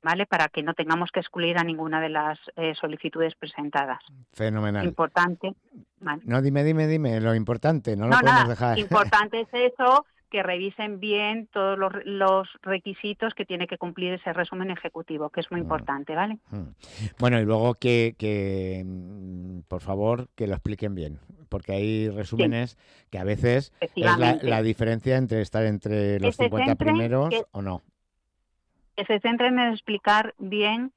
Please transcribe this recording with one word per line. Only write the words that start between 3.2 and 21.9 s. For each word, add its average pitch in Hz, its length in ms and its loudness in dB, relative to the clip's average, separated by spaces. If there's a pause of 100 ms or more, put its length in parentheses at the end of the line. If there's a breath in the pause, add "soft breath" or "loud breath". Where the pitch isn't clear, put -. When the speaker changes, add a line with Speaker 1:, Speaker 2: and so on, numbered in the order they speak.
Speaker 1:
presentadas. 143 640 -6 (360)
Speaker 2:
Fenomenal. 107 520 -2
Speaker 1:
Importante. 175 720 -2 (440)
Vale. 151 260 -6
Speaker 2:
No, 123 180 0
dime, 139 200 2
dime, 156 220 2
dime, 151 360 0
lo 113 120 4
importante, 113 640 0
no 101 100 -2
lo 120 60 2
Speaker 1:
No, - 80 6
Speaker 2:
podemos 247 220 6
Speaker 1:
nada, 120 80 2
Speaker 2:
dejar. 120 300 0
<laughs> - 0 -
Speaker 1:
importante 208 600 2
es 226 100 -4
eso, 247 540 4 (240)
que 202 140 -2
revisen 190 560 -4
bien 208 520 -2
todos 196 280 0
los, 190 120 0 (140)
los 190 420 2 (140)
requisitos 196 720 -4
que 196 120 -6
tiene 175 200 -4
que 180 140 -10
cumplir 180 340 -4
ese 180 180 -6
resumen 180 380 -4
ejecutivo, 165 600 -8
que - 80 -4
es 165 100 -6
muy 175 120 -4
Speaker 2:
Mm. - 20 -4
Speaker 1:
importante, 151 500 -4
¿vale? 208 240 -2 (140)
Speaker 2:
Mm. 98 160 -8 (500 loud breath)
Bueno, 123 220 4
y 110 60 2
luego 110 280 4
que, 117 460 2
que, 95 680 -2
mm, 92 840 -12
por 90 140 -8
favor, 110 540 -2
que 113 100 -4
lo 98 80 0
expliquen 101 400 -4
bien, 76 260 -8 (300)
porque 98 240 -8
hay 107 360 0